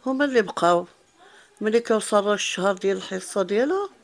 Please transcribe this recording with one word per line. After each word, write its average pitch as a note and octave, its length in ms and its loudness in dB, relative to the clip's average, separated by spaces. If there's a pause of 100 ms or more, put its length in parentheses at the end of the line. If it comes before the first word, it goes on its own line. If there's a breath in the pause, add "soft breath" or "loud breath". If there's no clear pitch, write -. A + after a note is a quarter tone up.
هما C4 200 0
اللي B3+ 160 2
بقاو. F3 460 2 (720 soft breath)
ملي A3 180 2
كيوصل G#3 540 0
الشهر G3 400 -2
ديال F#3+ 240 -2
الحصه F#3+ 440 -6
ديالها C#4+ 480 0 (140)